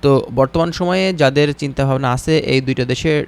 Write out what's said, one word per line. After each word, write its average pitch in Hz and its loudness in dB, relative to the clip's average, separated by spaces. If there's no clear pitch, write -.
তো 135 4
বর্তমান 165 0
সময়ে 185 -2
যাদের 147 2
চিন্তাভাবনা 135 -2
আছে 156 0
এই 135 0
দুইটা 131 -2
দেশে 147 -2